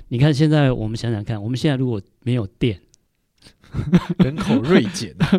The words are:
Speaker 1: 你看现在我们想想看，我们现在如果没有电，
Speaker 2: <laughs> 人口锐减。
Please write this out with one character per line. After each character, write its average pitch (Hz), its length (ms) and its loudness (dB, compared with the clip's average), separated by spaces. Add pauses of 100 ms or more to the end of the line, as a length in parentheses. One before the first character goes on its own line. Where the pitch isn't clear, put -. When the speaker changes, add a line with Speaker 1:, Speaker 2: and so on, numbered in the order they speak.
Speaker 1:
你 117 100 -6
看 147 160 4
现 151 160 2
在 143 220 4
我 110 160 -4
们 110 100 -6
想 117 140 -4
想 104 120 -4
看， 104 180 -6
我 104 60 -6
们 127 80 -4
现 151 140 0
在 135 80 0
如 127 100 -2
果 110 140 -4 (220)
没 120 100 -2
有 113 140 -2
电， 107 340 -4 (800)
Speaker 2:
<laughs> - 560 -2
人 147 180 2
口 208 260 0
锐 - 240 4
减。 - 300 -10 (240)